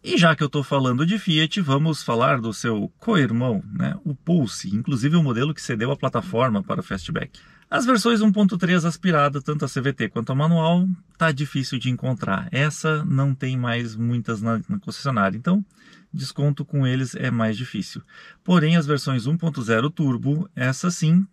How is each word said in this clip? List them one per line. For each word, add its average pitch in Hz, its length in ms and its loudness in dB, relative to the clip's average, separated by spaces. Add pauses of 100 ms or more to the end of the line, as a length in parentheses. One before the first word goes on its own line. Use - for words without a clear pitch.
E 359 120 0
já 165 200 6
que 151 80 0
eu 139 40 -2
tô 147 140 -2
falando 131 420 0
de 202 140 0
Fiat, 160 420 0
vamos 151 440 0
falar 123 360 2
do 113 120 -4
seu 107 480 -2
co-irmão, 123 720 0
né? - 320 -2
O 147 100 -4
Pulse, 165 580 -2
inclusive 131 440 0
o 165 60 6
modelo 135 300 0
que - 80 -10
cedeu 117 300 -2
a 139 60 0
plataforma 113 680 0
para 95 160 -4
o 92 60 -6
Fastback. - 560 -8 (280)
As - 160 -2
versões 233 360 4
um 220 100 4
ponto 202 260 4
três 170 280 2
aspirada, 147 580 2
tanto 151 220 -4
a 131 40 -4
C 135 120 -4
V 135 120 0
T - 160 -2
quanto - 220 -6
a 135 60 0
manual, 165 520 4 (300)
tá 165 140 2
difícil 135 480 -4
de 127 100 -2
encontrar. 113 640 -2
Essa 151 520 0
não 139 300 2
tem 131 220 -4
mais 120 400 -2
muitas 117 440 -2
na, 113 280 0
na 104 100 -2
concessionária, 107 580 -2
então 185 280 0 (500)
desconto 143 500 -2
com 139 220 0
eles 127 300 -2
é 131 120 -4
mais 113 280 0
difícil. 113 440 -8 (440)
Porém, 170 320 4
as 151 100 2
versões 135 400 -2
um 156 100 0
ponto 160 240 -4
zero 117 300 2
turbo, 143 640 0
essa 135 380 -2
sim 175 400 4